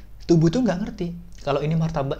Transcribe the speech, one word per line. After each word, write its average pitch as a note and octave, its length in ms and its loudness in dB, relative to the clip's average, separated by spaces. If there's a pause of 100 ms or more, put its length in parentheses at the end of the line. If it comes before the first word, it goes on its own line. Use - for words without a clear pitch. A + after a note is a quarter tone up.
(260)
tubuh E3 240 6
tuh B3 160 2
nggak F3+ 180 2
ngerti F3+ 240 -6 (360)
kalau C#3+ 180 -2
ini D#3 160 0
martabak, D#3+ 420 -2